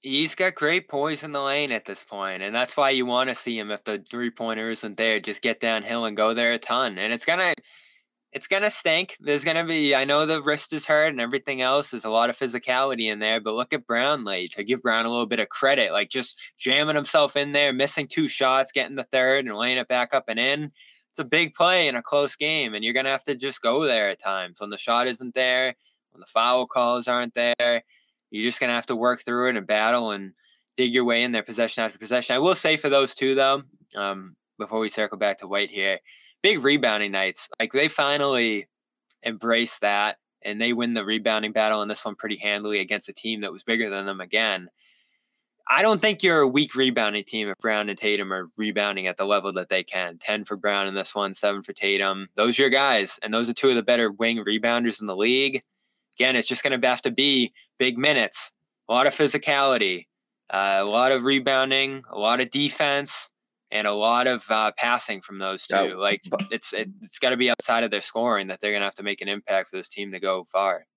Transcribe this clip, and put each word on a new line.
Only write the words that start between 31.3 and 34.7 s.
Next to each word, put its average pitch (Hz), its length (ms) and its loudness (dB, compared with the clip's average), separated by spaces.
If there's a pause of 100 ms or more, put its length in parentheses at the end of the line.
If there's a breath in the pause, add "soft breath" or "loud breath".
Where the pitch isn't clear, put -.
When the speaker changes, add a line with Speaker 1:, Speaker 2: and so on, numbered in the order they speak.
Speaker 1:
there 113 120 0
possession 113 420 -2
after 107 120 -8
possession. 120 380 -2
I 131 40 2
will 170 160 4
say 160 200 2
for 151 140 -2
those 139 260 2
two, 135 200 2
though, 135 280 2 (320)
um, 98 400 -6 (240)
before 110 220 -4